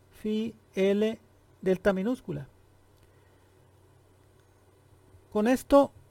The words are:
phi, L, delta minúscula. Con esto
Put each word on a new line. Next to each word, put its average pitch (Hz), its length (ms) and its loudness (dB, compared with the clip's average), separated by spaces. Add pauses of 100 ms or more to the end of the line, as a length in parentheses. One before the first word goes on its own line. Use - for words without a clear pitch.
(220)
phi, 214 320 -4 (220)
L, 202 440 0 (420)
delta 190 320 0
minúscula. 190 540 -8 (2750)
Con 208 160 0
esto 269 460 2 (180)